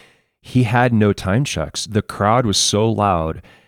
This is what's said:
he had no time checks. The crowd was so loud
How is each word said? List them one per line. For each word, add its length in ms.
he 220
had 300
no 180
time 320
checks. 440
The 140
crowd 440
was 120
so 320
loud 520